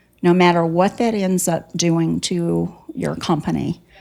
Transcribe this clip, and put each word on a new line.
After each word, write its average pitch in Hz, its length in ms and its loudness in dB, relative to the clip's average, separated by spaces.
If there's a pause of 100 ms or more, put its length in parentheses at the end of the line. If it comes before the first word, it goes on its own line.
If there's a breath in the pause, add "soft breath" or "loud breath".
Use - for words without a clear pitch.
(200 soft breath)
no 175 140 4
matter 175 320 4
what 175 320 0
that 233 160 0
ends 185 340 0
up - 260 -4
doing 165 460 0
to 170 540 -2 (200)
your 143 220 -6
company, 156 640 -4 (200 soft breath)